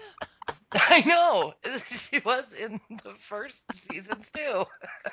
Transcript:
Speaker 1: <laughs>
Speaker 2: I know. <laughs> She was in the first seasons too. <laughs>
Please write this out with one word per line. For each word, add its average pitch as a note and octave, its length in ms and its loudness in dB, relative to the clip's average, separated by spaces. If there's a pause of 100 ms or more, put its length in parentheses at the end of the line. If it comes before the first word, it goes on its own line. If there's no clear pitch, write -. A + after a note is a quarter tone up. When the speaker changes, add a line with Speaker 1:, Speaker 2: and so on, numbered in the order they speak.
(320)
Speaker 1:
<laughs> - 400 -16
Speaker 2:
I D#4+ 340 8
know. D4 480 4 (100)
<laughs> B3+ 140 -6 (100)
She B3 380 -4
was B3+ 280 -2
in G3+ 260 -10 (240)
the G3+ 100 -16
first G#3+ 500 -14 (100)
seasons - 580 -12
too. C4+ 380 -2
<laughs> - 60 -20 (380)